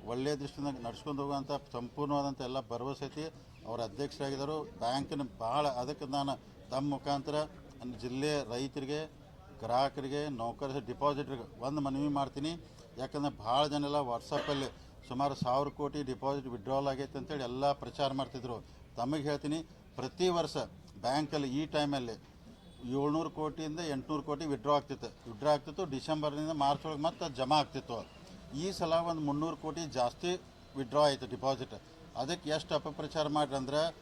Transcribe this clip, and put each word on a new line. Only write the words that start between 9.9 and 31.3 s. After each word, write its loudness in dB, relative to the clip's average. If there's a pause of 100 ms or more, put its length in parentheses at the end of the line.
ನೌಕರ -2
ಡಿಪಾಸಿಟ್ರಿಗೆ 0
ಒಂದು 0
ಮನವಿ 2
ಮಾಡ್ತೀನಿ. 0 (480)
ಯಾಕಂದ್ರೆ -2
ಭಾಳ 4
ಜನ 2
ಎಲ್ಲ 2
WhatsApp-ಅಲ್ಲಿ 0 (160)
ಸುಮಾರು 0
ಸಾವಿರ 4
ಕೋಟಿ -2
ಡಿಪಾಸಿಟ್ 0
ವಿತ್‌ಡ್ರಾವಲ್ 0
ಆಗೈತೆ -2
ಅಂತೇಳಿ -2
ಎಲ್ಲ 2
ಪ್ರಚಾರ 0
ಮಾಡ್ತಿದ್ರು. -4 (320)
ತಮಗೆ 0
ಹೇಳ್ತೀನಿ, 0 (320)
ಪ್ರತಿ 2
ವರ್ಷ 2 (440)
ಬ್ಯಾಂಕಲ್ಲಿ 2
ಈ 0
ಟೈಮಲ್ಲಿ 2 (760)
ಏಳ್ನೂರು 4
ಕೋಟಿಯಿಂದ -2
ಎಂಟುನೂರು -2
ಕೋಟಿ -2
ವಿತ್‌ಡ್ರಾ 4
ಆಗ್ತಿತ್ತು, 0
ವಿತ್‌ಡ್ರಾ 0
ಆಗ್ತಿತ್ತು. 2
ಡಿಸೆಂಬರ್ನಿಂದ 0
ಮಾರ್ಚ್ 4
ಒಳಗೆ -2
ಮತ್ತೆ 0
ಜಮಾ 4
ಆಗ್ತಿತ್ತು. 0 (480)
ಈ 0
ಸಲ 2
ಒಂದು 2
ಮುನ್ನೂರು 0
ಕೋಟಿ -4
ಜಾಸ್ತಿ 0 (340)
ವಿತ್‌ಡ್ರಾ 6
ಆಯ್ತು 4
ಡಿಪಾಸಿಟ್. 0 (440)